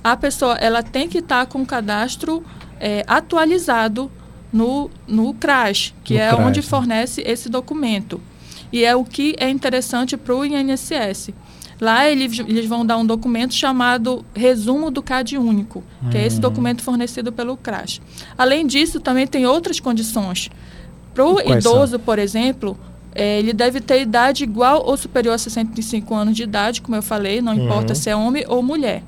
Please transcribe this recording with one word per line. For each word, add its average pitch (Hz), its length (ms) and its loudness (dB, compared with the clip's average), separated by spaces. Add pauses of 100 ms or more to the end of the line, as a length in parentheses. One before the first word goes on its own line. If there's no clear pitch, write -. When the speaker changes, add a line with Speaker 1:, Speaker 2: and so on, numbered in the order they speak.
Speaker 1:
a 233 120 2
pessoa, 262 420 0
ela 226 260 0
tem 269 240 -4
que 330 120 -2
tá 254 240 0
com 262 180 -6
o 262 40 -4
cadastro, 247 760 -4 (340)
é, 208 300 -2
atualizado 277 1000 0 (440)
no, 247 360 0 (200)
no 220 260 0
cras, 247 580 0 (120)
que 220 100 -2
Speaker 2:
No 214 60 4
Speaker 1:
é 220 80 2
Speaker 2:
cras, 233 180 4
Speaker 1:
onde 254 140 2
Speaker 2:
né? - 60 -6
Speaker 1:
fornece 247 600 -2
esse 233 220 -4
documento. 254 720 -4 (520)
E 233 120 2
é 240 100 4
o 254 100 2
que 285 320 -2
é 262 140 -2
interessante 254 680 -2
pro 254 280 -2
I 285 100 -2
N 269 160 0
S 269 240 -4
S. 208 400 -6 (440)
Lá 233 300 4
eles, 262 300 0
eles 226 260 0
vão 233 220 -2
dar 226 100 2
um 226 80 2
documento 226 480 0
chamado 247 720 0 (100)
Resumo 254 560 2
do 269 120 -4
cad 262 340 -2
único, 214 480 0 (260)
que 120 60 0
é 117 80 2
esse 113 120 2
Speaker 2:
Uhum. 110 40 2
Speaker 1:
documento 240 400 0
fornecido 240 500 -2
pelo 240 240 -6
cras. - 460 -8 (380)
Além 277 280 4
disso, 294 320 2
também 262 280 0
tem 269 180 0
outras 330 340 0
condições. 226 720 -2 (600)
Pro 330 260 4
Speaker 2:
E - 40 2
quais 127 200 4
são? 233 120 6
Speaker 1:
idoso, 247 240 4
por 226 200 0
exemplo, 208 600 0 (360)
é, 208 240 0
ele 220 140 2
deve 247 300 2
ter 262 180 4
idade 254 420 2
igual 247 440 2
ou 269 100 2
superior 233 380 0
a 233 40 -2
sessenta 226 400 -4
e 220 40 -6
cinco 220 320 -4
anos 214 200 2
de 226 100 -4
idade, 214 360 -2
como 226 160 -4
eu 214 60 -2
falei, 208 400 -2
não 233 100 0
importa 208 400 0
Speaker 2:
Uhum. 151 80 -2
Speaker 1:
se - 80 -4
é 214 80 0
homem 247 320 0
ou 247 140 2
mulher. 262 460 0